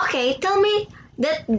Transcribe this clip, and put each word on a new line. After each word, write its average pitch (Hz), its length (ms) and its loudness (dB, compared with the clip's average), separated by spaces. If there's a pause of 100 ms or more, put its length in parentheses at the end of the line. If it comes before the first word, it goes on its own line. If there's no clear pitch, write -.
Okay, 262 340 -2
tell 392 220 0
me, 415 280 2 (300)
that 294 300 -2 (120)